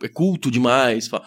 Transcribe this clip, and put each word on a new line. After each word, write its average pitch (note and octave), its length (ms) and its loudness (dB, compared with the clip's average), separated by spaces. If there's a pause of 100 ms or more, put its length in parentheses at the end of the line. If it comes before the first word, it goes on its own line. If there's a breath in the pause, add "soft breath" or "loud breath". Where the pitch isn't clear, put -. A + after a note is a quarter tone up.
é A#2+ 60 -6
culto E3+ 420 -2
demais, A#2+ 560 2
fa-, - 200 -6